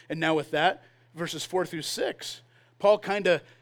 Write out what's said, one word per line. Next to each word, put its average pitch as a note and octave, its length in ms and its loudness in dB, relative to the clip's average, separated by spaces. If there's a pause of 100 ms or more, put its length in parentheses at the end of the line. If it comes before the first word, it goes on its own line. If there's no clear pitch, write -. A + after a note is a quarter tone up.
(100)
And D3 100 -6
now D#3+ 140 2
with D3 160 -2
that, D#3+ 320 2 (320)
verses D#3+ 280 -8
four F3+ 220 -2
through E3 180 -8
six, - 600 -6 (360)
Paul G#3 200 6
kinda, F#3+ 420 2 (220)